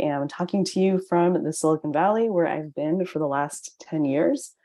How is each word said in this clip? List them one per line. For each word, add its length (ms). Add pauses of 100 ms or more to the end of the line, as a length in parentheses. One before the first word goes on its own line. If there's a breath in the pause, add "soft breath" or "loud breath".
am 260
talking 380
to 160
you 180 (100)
from 360
the 80
Silicon 400
Valley, 380
where 180
I've 260
been 320
for 140
the 80
last 520
ten 240
years. 500 (100)